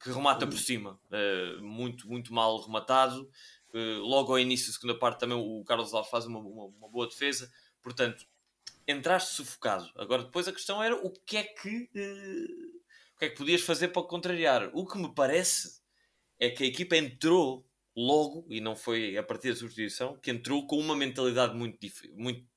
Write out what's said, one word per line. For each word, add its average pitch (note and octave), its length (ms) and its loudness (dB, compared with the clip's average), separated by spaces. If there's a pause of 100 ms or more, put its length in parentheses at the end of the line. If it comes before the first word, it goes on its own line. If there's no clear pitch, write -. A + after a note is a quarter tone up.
que B2 100 -10
remata C3+ 360 2
por - 100 -4
cima, G#2 420 -4 (120)
eh, F#2 500 -2
muito, A#2+ 460 -8
muito A#2+ 260 -8
mal A2+ 280 4
rematado. C3 680 2 (440)
Eh, A2 260 -2
logo C3 340 4
ao B2+ 60 6
início B2+ 280 2
da A2 60 -4
segunda A#2+ 240 -4
parte A#2+ 220 0
também A#2+ 180 0
o A2 260 -4
Carlos A2+ 300 0
Alves G#2+ 160 -2
faz A#2 160 -2
uma, A#2 140 -10
uma, G#2 260 -14
uma G#2+ 240 -20
boa A#2 180 -2
defesa. C3 440 -2 (300)
Portanto, A#2+ 440 -2 (600)
entraste D3 480 2
sufocado. G2+ 600 -2
Agora A#2 280 -2
depois F3+ 240 -4
a F#3+ 40 -4
questão G3+ 300 -4
era A#3 140 2
o F#3 160 -4
que - 260 -6
é G#3 60 0
que, A3 520 -8
eh, G3 520 -6 (680)
o - 40 -20
que D#3 60 0
é D3+ 40 -2
que D3+ 80 -10
podias E3+ 240 2
fazer E3+ 280 2
para F3+ 140 0
contrariar. E3 680 2
O F3+ 120 -4
que G3+ 120 -10
me E3 160 -6
parece D3 680 2 (600)
é A#2+ 100 4
que B2+ 140 -2
a C3 40 4
equipa E3 300 0
entrou C#3+ 680 4 (280)
logo, D3 540 2
e A2 120 -4
não A2 140 -2
foi A2 420 -2
a G#2+ 60 0
partir A#2 260 -2
da A2+ 80 2
substituição, A#2 640 -6
que C3 120 -4
entrou B2+ 340 -2
com D3 120 0
uma D3+ 180 0
mentalidade B2+ 580 2
muito A#2 260 -6
dif-, - 340 -12
muito B2 440 -6